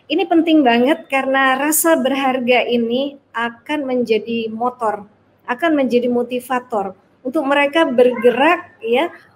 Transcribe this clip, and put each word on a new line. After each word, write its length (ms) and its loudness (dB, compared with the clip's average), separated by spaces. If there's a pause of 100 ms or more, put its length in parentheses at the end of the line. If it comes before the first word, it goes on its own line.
ini 240 -2
penting 320 4
banget 480 2
karena 480 0
rasa 400 0
berharga 720 0
ini 480 -2 (160)
akan 500 -6
menjadi 680 -2
motor, 560 -4 (400)
akan 240 -2
menjadi 320 2
motivator 880 -4 (320)
untuk 180 -2
mereka 460 2
bergerak 920 2
ya, 300 0 (260)